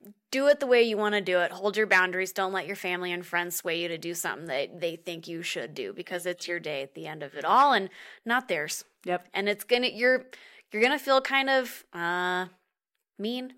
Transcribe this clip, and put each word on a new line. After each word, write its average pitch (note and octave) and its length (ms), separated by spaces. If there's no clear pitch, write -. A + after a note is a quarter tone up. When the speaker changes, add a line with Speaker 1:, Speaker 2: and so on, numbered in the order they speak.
Speaker 1:
do C4+ 180
it C#4+ 120
the C#4 60
way B3 160
you A3+ 140
wanna G#3 240
do F3+ 200
it. E3+ 120
Hold G3+ 240
your G#3+ 100
boundaries. F#3 460
Don't F#3+ 220
let F3 120
your G3 100
family F3+ 360
and F3 120
friends F3 320
sway E3+ 260
you F3 60
to E3 100
do E3+ 160
something E3 340
that C#3 320
they E3+ 160
think E3 320
you E3 140
should D#3 320
do, G#2 180
because F3+ 320
it's F3 240
your F3 120
day D3+ 220
at C#3 120
the D#3+ 120
end D#3 160
of C#3 120
it D3 100
all B3+ 300
and G3 160
not B3 240
theirs. D#3 360
Speaker 2:
Yep. F3 280
Speaker 1:
And G3+ 160
it's G3+ 140
gonna, B3 240
you're, B3+ 360
you're G#3+ 80
gonna C4+ 180
feel C4+ 220
kind C4+ 300
of, B3+ 420
uh, F3+ 540
mean, B3 400